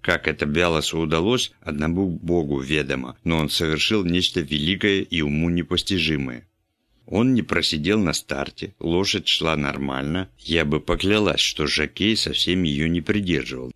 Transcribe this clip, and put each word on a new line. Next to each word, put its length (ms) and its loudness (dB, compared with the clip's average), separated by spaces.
Как 280 2
это 180 0
Бялосу 520 2
удалось, 640 2
одному 480 0
богу 520 0
ведомо, 640 -2
но 160 2
он 120 0
совершил 540 0
нечто 360 0
великое 640 0
и 180 -2
уму 300 2
непостижимое. 960 -2
Он 280 2
не 80 2
просидел 560 0
на 140 2
старте, 680 -6
лошадь 500 0
шла 280 0
нормально, 800 -4
я 260 0
бы 160 0
поклялась, 600 0
что 260 0
жокей 500 0
совсем 460 0
ее 240 0
не 140 0
придерживал. 760 -2